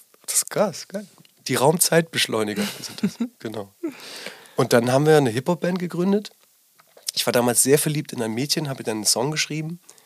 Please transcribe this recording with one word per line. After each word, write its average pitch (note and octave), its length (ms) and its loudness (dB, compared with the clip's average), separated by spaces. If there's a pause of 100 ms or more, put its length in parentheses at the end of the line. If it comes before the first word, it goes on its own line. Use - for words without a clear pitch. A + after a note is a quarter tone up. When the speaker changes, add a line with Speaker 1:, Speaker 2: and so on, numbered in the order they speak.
(260)
Speaker 1:
das - 80 -6
ist - 160 -2
krass, F#3 380 -2
geil. G3+ 180 -10 (400)
Die C3 80 -2
Raumzeitbeschleuniger B2 1080 2 (180)
sind - 220 -10
das. A3+ 240 -4
Speaker 2:
<laughs> - 100 -20
Speaker 1:
Genau. G#2+ 340 -10 (840)
Und B2+ 160 0
dann A#2+ 180 4
haben C#3 160 4
wir D#3 120 8
eine C3+ 120 4
Hip-Hop-Band F3 480 -2
gegründet. F3+ 520 -2 (840)
Ich - 120 -4
war A#2+ 60 2
damals A#2+ 300 2
sehr C3+ 160 6
verliebt D3+ 340 -2
in - 100 -8
ein A2 120 -2
Mädchen, D3 340 -2
hab C3 120 -8
ihr A2+ 40 -16
dann A2 140 -2
einen G#2 80 -8
Song B2 240 0
geschrieben. D#3 480 -6 (280)